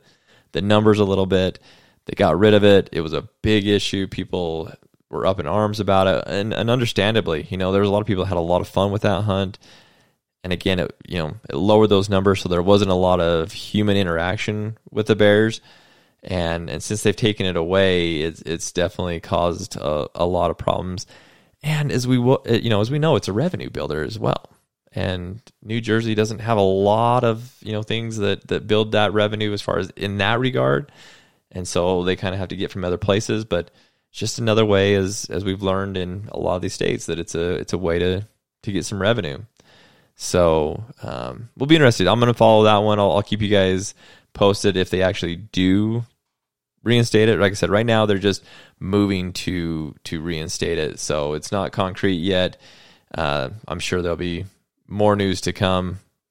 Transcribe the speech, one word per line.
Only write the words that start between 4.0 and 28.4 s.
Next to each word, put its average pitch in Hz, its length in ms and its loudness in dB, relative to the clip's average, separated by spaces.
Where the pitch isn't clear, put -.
People 82 640 -6
were - 180 -4
up 95 140 0
in 76 60 -6
arms 107 340 0
about 95 260 2
it, 82 200 0
and, 101 260 -4
and 110 160 -2
understandably, 107 800 0
you 92 80 -6
know, 92 160 -2
there 98 80 2
was 104 80 2
a 98 40 0
lot 104 80 2
of 107 60 -4
people 92 180 -2
that 95 40 -4
had 92 80 -2
a 87 40 0
lot 87 200 2
of 87 80 -6
fun 101 240 0
with 160 100 -4
that 101 200 0
hunt. 98 360 -4
And 92 80 -4
again, 90 280 -2
it, - 140 -4
you 90 80 -6
know, 80 180 -4
it - 80 -6
lowered 107 320 6
those 98 220 2
numbers, 95 320 2
so 92 80 -4
there 87 120 0
wasn't 101 280 4
a 92 40 2
lot 90 260 4
of 85 320 0
human 104 440 0
interaction 98 800 -2
with 110 160 -4
the 107 100 4
bears. 107 460 4
And, 85 460 -4
and 78 140 -8
since 107 220 -4
they've 104 100 2
taken 104 320 -2
it 90 100 -2
away, 87 680 2
it's, 82 200 -6
it's - 300 -8
definitely 87 480 -4
caused 85 560 -4
a, 76 380 -4
a 87 120 -2
lot 87 240 0
of - 80 -6
problems. 90 480 -4
And 147 300 -2
as 123 140 -2
we, 127 120 2
wo-, 123 280 2
you 117 220 0
know, 104 120 2
as 110 100 -2
we 147 80 -2
know, 151 160 2
it's 101 140 -2
a 95 40 -2
revenue 110 380 -4
builder 73 320 -6
as 107 160 -8
well. - 320 -4
And 92 480 -6
New 113 180 -6
Jersey 113 360 0
doesn't 110 240 -2
have 110 180 0
a 101 40 6
lot 107 600 4
of, 117 380 -2
you 107 100 -12
know, 107 140 -4
things 113 320 -6
that, 101 320 -2